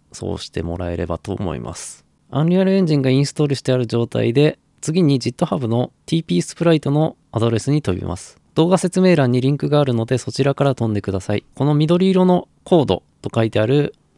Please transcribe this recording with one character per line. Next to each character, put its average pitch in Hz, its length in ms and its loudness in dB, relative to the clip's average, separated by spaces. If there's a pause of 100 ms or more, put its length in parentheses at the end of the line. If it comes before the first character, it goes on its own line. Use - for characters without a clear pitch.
(120)
そ 92 220 -8
う 92 40 -8
し - 100 -14
て 85 140 -8
も 85 140 -6
ら 90 140 -8
え 87 60 -6
れ 87 100 -4
ば 85 120 -6
と - 140 -10
思 90 220 -6
い 65 60 -10
ま 67 140 -12
す。 - 300 -18 (280)
Unreal 170 320 2
Engine 185 360 2
が 131 100 0
イ 131 80 4
ン 143 80 2
ス - 60 -10
ト 151 120 -2
ー 147 40 0
ル 139 60 0
し - 80 -6
て 131 100 -2
あ 127 40 2
る 123 100 -2
状 117 200 -2
態 117 260 -2
で、 143 260 2 (220)
次 165 220 0
に 139 180 2
GitHub 135 480 -4
の 117 240 -2 (140)
テ 170 100 -2
ィ - 40 0
ー - 40 -12
ピ 175 140 -2
ー 170 40 0
ス - 140 -12
プ - 80 -4
ラ 165 100 4
イ 151 60 2
ト 143 100 -4
の 151 260 0 (140)
ア - 80 -4
ド 117 120 2
レ 113 80 0
ス 135 120 -4
に 147 120 0
飛 92 140 -2
び 92 80 -8
ま 90 120 -4
す。 - 220 -18 (160)
動 160 140 2
画 185 80 4
説 185 240 0
明 185 140 6
欄 135 160 2
に 123 100 2
リ 131 120 0
ン 143 60 -2
ク 143 100 -4
が 147 120 2
あ 147 40 2
る 131 100 0
の 113 100 0
で、 120 140 -2
そ - 140 -8
ち - 100 -4
ら 139 120 2
か 143 100 0
ら 139 100 2
飛 113 160 -2
ん 107 40 -2
で 104 60 0
く 98 120 -4
だ 95 80 -2
さ 104 160 -4
い。 - 80 -6 (100)
こ 135 100 -2
の 147 100 2
緑 170 360 2
色 185 140 4
の 180 240 2 (160)
コ 170 180 4
ー - 40 2
ド 92 160 0 (200)
と - 100 -8
書 113 120 2
い 113 80 -2
て 107 80 0
あ 107 60 2
る 143 280 0 (240)